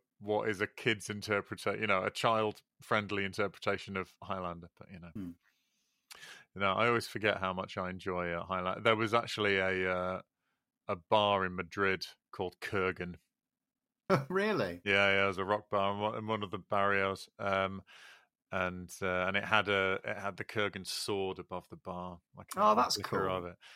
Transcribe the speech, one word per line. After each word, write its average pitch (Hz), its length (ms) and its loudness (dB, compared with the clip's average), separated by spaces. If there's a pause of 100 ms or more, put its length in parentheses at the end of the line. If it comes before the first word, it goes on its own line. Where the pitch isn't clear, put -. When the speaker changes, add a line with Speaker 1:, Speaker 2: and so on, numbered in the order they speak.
(200)
Speaker 1:
what 104 280 0
is 98 120 -2
a 104 60 2
kid's 107 420 -2
interpreta-, 104 720 -2
you 110 60 0
know, 95 180 4
a 104 60 0
child-friendly 107 1120 0
interpretation 98 720 -4
of 92 160 -4 (100)
Highlander. 87 460 -8 (100)
But, - 140 -20
you 95 60 -16
know, 85 160 -16
Speaker 2:
Hmm. 92 160 -8 (1300)
Speaker 1:
you 95 40 -8
know, 98 120 4
I 107 160 4
always 117 180 4
forget 101 320 2
how 95 140 0
much 92 260 -6
I 92 120 -4
enjoy, 90 420 -2
uh, 85 120 -4
Highlander. 92 360 -2
There 110 160 6
was 110 180 0
actually 110 440 2
a, 92 380 2
uh, 92 260 -4 (680)
a 101 80 -2
bar 101 480 4
in 90 100 -4
Madrid 92 500 0 (280)
called 92 280 -6
Kurgan. 92 560 -2 (960)
Speaker 2:
<laughs> 139 180 2
Really? 180 560 0
Speaker 1:
Yeah, 98 280 6
yeah, 98 120 4
it 98 40 4
was 92 100 -2
a 95 60 -2
rock 104 260 0
bar 101 240 2
in 101 60 -6
one, 107 180 0
in 110 80 -8
one 107 160 -2
of 98 80 -6
the 101 80 -6
barrios. 98 720 0 (100)
Um, 98 440 0 (680)
and, 90 400 -4 (100)
uh, 98 60 -2
and 92 300 0
it 101 80 0
had 101 260 4
a, 95 340 4
it 107 140 -6
had 98 180 -6
the 113 80 -8
Kurgan 98 420 -4
sword 95 520 -4
above 90 320 -10
the 90 60 -16
bar, 90 420 -10 (180)
like, 95 200 -18
Speaker 2:
Oh, 214 160 6
Speaker 1:
a 214 40 4
Speaker 2:
that's 240 200 2
Speaker 1:
flicker 98 320 -2
Speaker 2:
cool. 92 80 0
Speaker 1:
of 90 100 -4
it. 87 100 -12 (200)